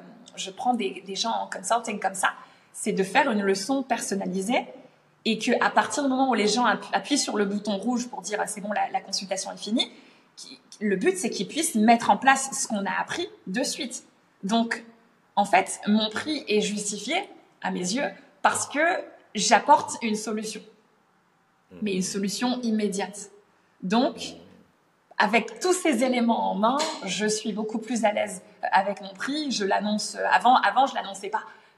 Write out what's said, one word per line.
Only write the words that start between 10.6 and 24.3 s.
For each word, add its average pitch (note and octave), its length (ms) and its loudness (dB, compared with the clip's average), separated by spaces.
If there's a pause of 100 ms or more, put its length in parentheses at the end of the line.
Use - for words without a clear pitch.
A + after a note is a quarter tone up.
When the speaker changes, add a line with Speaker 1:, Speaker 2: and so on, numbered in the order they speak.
Speaker 1:
le G3 140 2
but, D#4+ 200 2
c'est A3+ 140 -4
qu'ils - 180 -6
puissent D#4 280 -2
mettre A#3 340 6
en G#3 80 6
place C4+ 340 4
ce - 160 -4
qu'on G3+ 180 -2
a F3 140 -2
appris - 300 -6 (160)
de G3 160 -2
suite. - 420 -6 (400)
Donc, A3+ 400 0 (520)
en G3+ 100 4
fait, - 400 2
mon G#3+ 240 4
prix D4+ 380 -6
est G#3 140 4
justifié, G3+ 540 -4 (460)
à F#3+ 80 -4
mes F#3+ 100 -4
yeux, G3 300 -2 (320)
parce - 260 2
que C#4 120 -4 (560)
j'apporte G#3+ 680 4
une G#3+ 140 0
solution, G#3+ 460 -6 (1120)
Speaker 2:
Mhm. F3+ 120 -16
Speaker 1:
mais G3+ 100 0
une F#3 80 0
solution G#3 600 -2
immédiate. G#3 680 -2 (520)
Donc, A#3 340 2
Speaker 2:
Mhm. - 240 -12 (760)